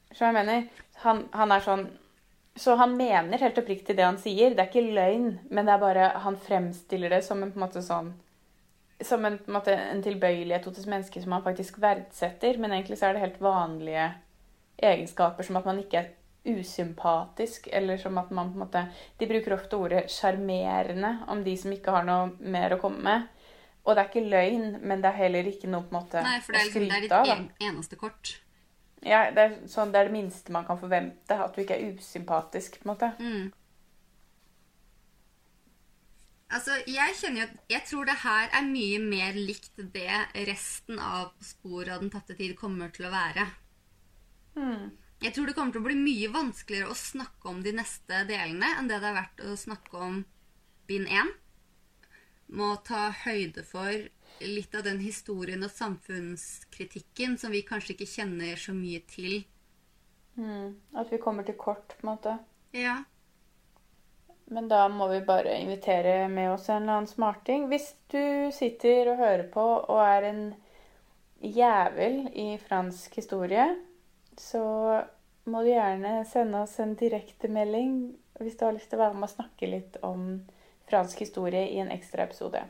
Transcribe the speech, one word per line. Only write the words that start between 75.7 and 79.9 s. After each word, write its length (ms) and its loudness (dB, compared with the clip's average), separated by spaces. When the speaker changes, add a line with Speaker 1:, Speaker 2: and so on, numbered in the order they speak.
Speaker 1:
sende 420 0
oss 140 -12
en 160 -2
direktemelding 1000 -2
hvis 240 -8
du 80 0
har 100 2
lyst 140 -12
til 100 -4
å 60 6
være 120 0
med 120 -4
og 60 -20
snakke 340 -6
litt 300 -8